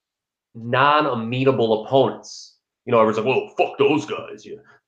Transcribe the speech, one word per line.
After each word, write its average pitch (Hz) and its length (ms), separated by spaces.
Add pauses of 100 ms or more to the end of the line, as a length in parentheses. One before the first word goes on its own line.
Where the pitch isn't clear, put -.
(560)
non-amenable 123 1300
opponents? - 720 (300)
You 120 60
know, 117 80
everyone's 110 180
like, 110 100
"Well, 131 300
fuck - 200
those 139 280
guys." - 400
Yeah. - 100 (320)